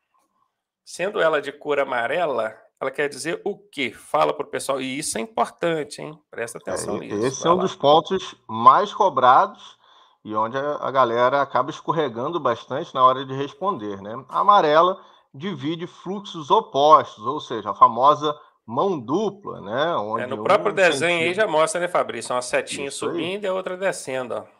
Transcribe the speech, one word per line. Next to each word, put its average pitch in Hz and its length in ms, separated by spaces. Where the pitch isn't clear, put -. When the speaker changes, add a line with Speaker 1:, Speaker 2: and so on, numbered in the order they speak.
Speaker 1:
Sendo 185 380
ela 156 200
de 139 100
cor 143 280
amarela, 131 760
ela 131 100
quer 143 160
dizer 143 380
o 202 120
quê? 127 340
Fala 151 420
pro - 140
pessoal. 135 340
E 131 180
isso - 180
é 220 40
importante, 170 800
hein? 151 180
Presta - 280
Speaker 2:
É, - 40
Speaker 1:
atenção - 360
Speaker 2:
e-, - 100
Speaker 1:
nisso. 107 180
Speaker 2:
esse 135 180
Speaker 1:
Vai 165 80
Speaker 2:
é - 20
um 185 40
Speaker 1:
lá. 180 60
Speaker 2:
dos 185 120
pontos 165 600
mais 127 460
cobrados 156 840
e 107 100
onde 113 220
a, 143 200
a 127 140
galera 127 500
acaba 135 280
escorregando 151 720
bastante 131 540
na 131 120
hora 131 200
de 135 80
responder, 135 680
né? 110 260
A 165 120
amarela 180 600
divide 160 540
fluxos 175 640
opostos, 147 720
ou 143 140
seja, 107 300
a 98 60
famosa 135 640
mão 156 340
dupla, 117 600
né? 135 340
Onde 110 280
Speaker 1:
É, 123 40
no 120 160
próprio 202 280
Speaker 2:
um 175 40
Speaker 1:
desenho 170 440
aí 165 80
Speaker 2:
sentido 175 80
Speaker 1:
já 208 120
mostra, 156 320
né, 175 80
Fabrício? 120 480
Uma 123 60
setinha 139 480
Speaker 2:
Isso - 160
aí. 127 60
Speaker 1:
subindo 175 340
e - 20
a 185 60
outra 185 240
descendo, 131 580
ó. 104 80